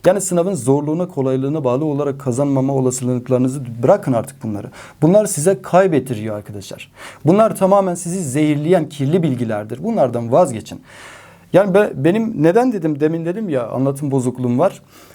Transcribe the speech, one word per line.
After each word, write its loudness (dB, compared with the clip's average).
Yani 6
sınavın 0
zorluğuna, 0
kolaylığına -2
bağlı 0
olarak -2
kazanmama 0
olasılıklarınızı 0
bırakın 4
artık -4
bunları. -8
Bunlar 6
size 0
kaybettiriyor 0
arkadaşlar. -14
Bunlar 4
tamamen 2
sizi -6
zehirleyen 0
kirli 0
bilgilerdir. -4
Bunlardan 0
vazgeçin. 0
Yani 4
be-, 2
benim 0
neden 4
dedim, -4
demin 0
dedim -6
ya -4
anlatım -2
bozukluğum -2
var. 0